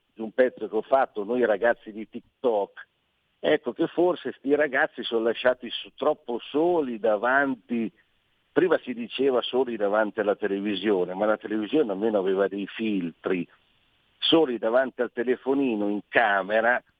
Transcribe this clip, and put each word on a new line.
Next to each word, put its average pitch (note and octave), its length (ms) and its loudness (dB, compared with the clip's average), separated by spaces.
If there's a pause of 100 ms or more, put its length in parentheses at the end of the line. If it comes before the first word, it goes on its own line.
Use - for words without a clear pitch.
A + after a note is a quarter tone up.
(140)
di - 60 -14
un A2 120 -8
pezzo A2 360 0
che F#2 80 -8
ho G#2+ 60 -2
fatto, C3 400 0
Noi A#2+ 220 0
ragazzi G#2+ 480 0
di G#2+ 160 -12
TikTok, - 800 -4 (560)
ecco C#3+ 280 0
che D#3+ 160 -2
forse D#3+ 500 -2
sti C#3 160 0
ragazzi C#3+ 480 0
sono A2+ 220 -2
lasciati A#2+ 440 0
s-, - 280 -12
troppo C3 420 -2 (100)
soli D3 520 0
davanti, A#2 920 0 (600)
prima D#3 320 4
si B2 100 -6
diceva A#2+ 480 0
soli B2 340 -2
davanti G#2 440 0
alla G2+ 160 2
televisione, G2 800 0
ma G2+ 120 -2
la G#2+ 100 2
televisione A2 540 -2
almeno G#2 280 0
aveva F#2+ 280 2
dei G2 220 -4
filtri, F#2 760 -4 (720)
soli D3 420 2
davanti A#2+ 440 0
al A2+ 100 -4
telefonino B2+ 760 0
in G#2 180 -4
camera, A2 720 2 (200)